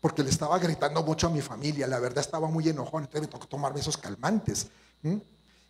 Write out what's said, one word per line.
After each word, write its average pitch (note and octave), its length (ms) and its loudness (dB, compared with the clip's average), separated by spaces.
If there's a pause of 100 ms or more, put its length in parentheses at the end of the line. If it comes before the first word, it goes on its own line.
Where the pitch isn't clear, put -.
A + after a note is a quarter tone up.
Porque D3+ 220 2
le C3+ 80 2
estaba D#3+ 260 4
gritando D#3+ 460 2
mucho D#3 240 2
a - 20 4
mi D3+ 120 2
familia, C#3+ 440 -2
la B2+ 140 0
verdad B2+ 260 0
estaba D#3+ 220 -2
muy D#3+ 200 2
enojón, D#3 360 -2
entonces D3+ 180 -4
me D3+ 100 -6
tocó - 140 -16
tomarme C#3+ 340 -2
esos D3+ 160 -2
calmantes. C#3+ 720 0 (380)
¿Mm? E3+ 140 2 (520)